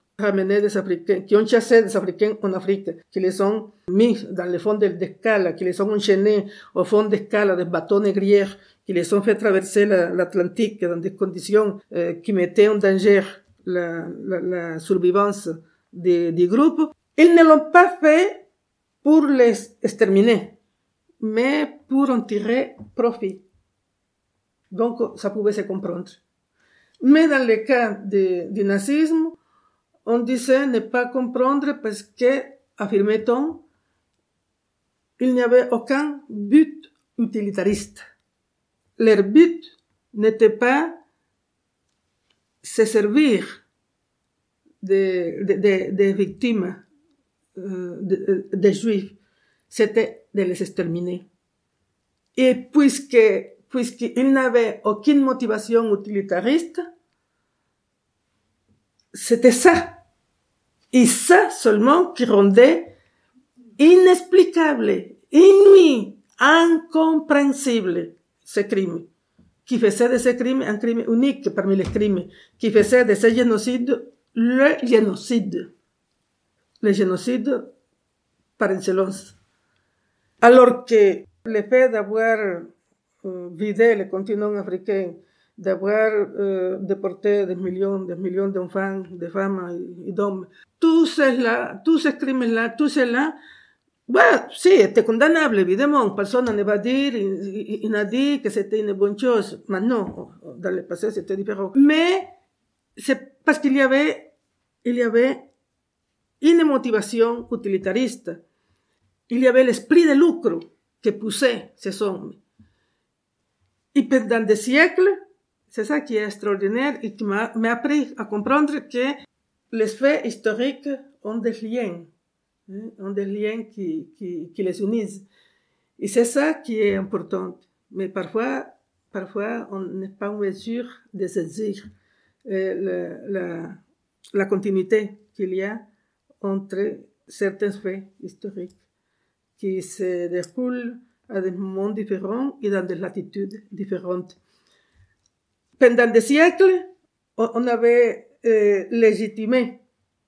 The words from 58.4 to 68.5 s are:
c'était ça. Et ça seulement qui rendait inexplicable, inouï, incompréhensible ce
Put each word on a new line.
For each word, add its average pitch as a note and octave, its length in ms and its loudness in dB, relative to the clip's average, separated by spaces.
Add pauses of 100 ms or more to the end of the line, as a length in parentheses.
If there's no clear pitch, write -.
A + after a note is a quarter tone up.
c'était A#3+ 380 4
ça. - 420 4 (1000)
Et B3 140 6
ça F#4 440 4
seulement B3+ 640 2
qui B3 120 -4
rendait A3+ 720 4 (840)
inexplicable, E4 1400 4 (140)
inouï, F#4 880 8 (220)
incompréhensible C#4+ 1800 2 (300)
ce - 160 -6